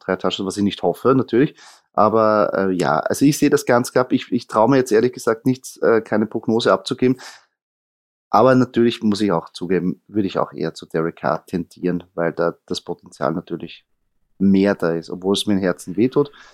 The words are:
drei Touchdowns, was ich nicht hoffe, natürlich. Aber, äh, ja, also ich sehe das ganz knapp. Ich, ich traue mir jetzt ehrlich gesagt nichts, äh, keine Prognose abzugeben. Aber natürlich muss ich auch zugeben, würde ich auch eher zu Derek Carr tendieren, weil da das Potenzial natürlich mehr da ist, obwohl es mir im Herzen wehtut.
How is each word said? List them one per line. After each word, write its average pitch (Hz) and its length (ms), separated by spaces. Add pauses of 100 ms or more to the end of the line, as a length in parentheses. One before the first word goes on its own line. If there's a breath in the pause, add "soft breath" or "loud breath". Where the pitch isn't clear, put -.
drei 92 100
Touchdowns, 95 320
was 92 100
ich 101 60
nicht 98 180
hoffe, 95 340
natürlich. 127 380 (400 soft breath)
Aber, 107 640
äh, 95 160
ja, 78 280
also - 260
ich 147 120
sehe 143 140
das 143 160
ganz 123 240
knapp. 123 200
Ich, - 200
ich 120 160
traue 113 240
mir 139 60
jetzt 131 140
ehrlich 113 220
gesagt - 320
nichts, - 320
äh, 110 240
keine 107 240
Prognose 110 480
abzugeben. 127 440 (1160 loud breath)
Aber 120 220
natürlich 120 480
muss 104 200
ich 101 100
auch 82 180
zugeben, 90 580
würde 101 200
ich - 100
auch - 160
eher 78 220
zu - 100
Derek 80 320
Carr 76 280
tendieren, 87 580 (100)
weil 82 180
da 85 240 (120)
das - 140
Potenzial - 520
natürlich 85 520 (520)
mehr 98 380
da 82 180
ist, 82 160
obwohl 92 240
es 95 140
mir 104 60
im 95 60
Herzen 90 380
wehtut. 127 340 (220 soft breath)